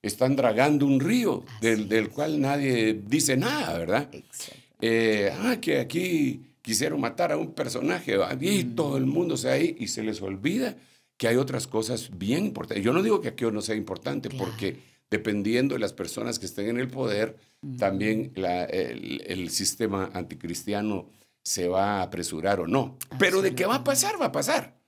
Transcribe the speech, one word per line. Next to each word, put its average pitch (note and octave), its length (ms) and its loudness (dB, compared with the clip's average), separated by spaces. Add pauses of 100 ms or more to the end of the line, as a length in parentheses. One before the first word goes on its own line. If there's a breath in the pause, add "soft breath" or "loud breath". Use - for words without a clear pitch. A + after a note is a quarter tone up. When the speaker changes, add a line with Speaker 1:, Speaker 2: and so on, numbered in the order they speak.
Speaker 1:
están B2+ 320 2
dragando C3+ 520 4
un C3+ 120 6
río F#3 460 2 (160)
del, A2 200 4
Speaker 2:
Así G#2 80 -2
Speaker 1:
del A2 180 4
Speaker 2:
es. G#2+ 40 -8
Speaker 1:
cual D3+ 300 -2
nadie C3 640 2
dice C#3 300 4
nada, A#3+ 420 0
¿verdad? G#2 340 0
Speaker 2:
Exacto. - 480 -14 (200)
Speaker 1:
Eh, A2 600 4
ah, A#3+ 200 2
que D3 180 2
aquí D#3 640 0 (200 loud breath)
quisieron C#3+ 380 0
matar D3+ 300 0
a D3+ 60 0
un D#3+ 160 -4
personaje, D3+ 640 -2
¿va? F#2+ 240 2
Y F#3 240 2
Speaker 2:
Mm. A#2 100 -6
Speaker 1:
todo C#3+ 220 0
el C3 100 2
mundo D#3 300 2
se B2+ 120 -2
ahí C#3 300 2
y A2 100 -4
se A2+ 140 -6
les G#2+ 180 -4
olvida C#3 560 -2 (400 loud breath)
que A#2 120 0
hay A#2 80 4
otras C3 320 0
cosas A2 500 -2
bien C3+ 280 0
importantes. - 380 -4
Yo A#2+ 80 4
no F3 120 4
digo G#3+ 160 4
que B2 80 -4
aquello A2+ 240 0
no G#2 100 -2
sea A2 140 -2
importante, A2+ 520 -6
Speaker 2:
Claro. G2 180 -4
Speaker 1:
porque G2+ 320 -4 (300 loud breath)
dependiendo A2 680 0
de A2+ 60 -4
las G2+ 120 -2
personas G#2+ 480 -6
que F#2+ 60 -10
estén G2+ 220 -6
en A#2+ 100 -2
el B2+ 100 -4
poder, A2+ 480 -2 (260 soft breath)
Speaker 2:
Ujú. C3 140 -10
Speaker 1:
también G#2+ 580 0
la, F2+ 300 0
el, B1 640 -4
el F2+ 240 -4
sistema G2 640 -2
anticristiano F#2 960 -4 (360 soft breath)
se F2 240 -2
va G2 300 2
a F#2 40 0
apresurar F2 580 -2
o E2 60 -2
no. A2+ 300 0 (220)
Pero F#3 240 4
de E3+ 120 0
qué F3 120 0
va A3+ 80 2
a - 40 0
Speaker 2:
Absolutamente. B3 60 -6
Speaker 1:
pasar, F4+ 360 2
va C#4 60 2
a - 60 -2
pasar. A#3+ 560 -2